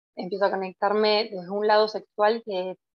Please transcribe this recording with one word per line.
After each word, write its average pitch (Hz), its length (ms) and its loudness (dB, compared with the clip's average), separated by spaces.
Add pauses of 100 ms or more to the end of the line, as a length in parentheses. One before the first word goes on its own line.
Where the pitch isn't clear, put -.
(160)
empiezo 190 280 -4
a 190 60 4
conectarme 202 800 0
desde 180 200 -10
un 202 160 -2
lado 214 220 4
sexual 214 560 -2
que, 185 320 -6 (200)